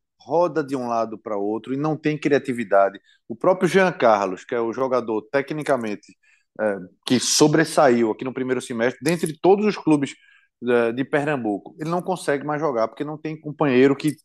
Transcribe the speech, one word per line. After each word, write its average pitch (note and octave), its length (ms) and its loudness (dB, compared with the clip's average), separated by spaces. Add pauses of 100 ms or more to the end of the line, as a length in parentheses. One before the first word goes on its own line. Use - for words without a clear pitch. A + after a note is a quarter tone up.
(180)
roda D#3 460 -2
de C3+ 140 -6
um B2 100 -6
lado A2+ 300 -2
pra G#2+ 180 -8
outro G#2+ 380 -4
e C3+ 40 -4
não D3+ 200 -2
tem D3+ 200 -2
criatividade. G#2+ 800 0 (300)
O A#2 80 -10
próprio F#3 320 2
Jean F3+ 240 4
Carlos, G2+ 540 2
que B2+ 100 -6
é A#2+ 60 -2
o A2+ 100 -2
jogador A#2 520 -2
tecnicamente, C3+ 920 -4 (440)
é, G2+ 160 0 (280)
que B2 140 2
sobressaiu D3 920 4
aqui G#2 120 -8
no B2+ 100 -6
primeiro B2+ 280 -4
semestre, B2 420 -4
dentre E3 340 -2
todos G3+ 280 4
os G3+ 100 0
clubes, D3 400 0 (500)
é, A#2+ 280 2
de C3 100 -4
Pernambuco, C3+ 720 -4
ele D#3 120 -8
não F3+ 120 -2
consegue D3 440 -4
mais D3 160 -4
jogar A#2 260 0
porque - 160 -12
não D3+ 140 -8
tem D#3 200 -10
companheiro C3+ 600 2
que, D3 280 -4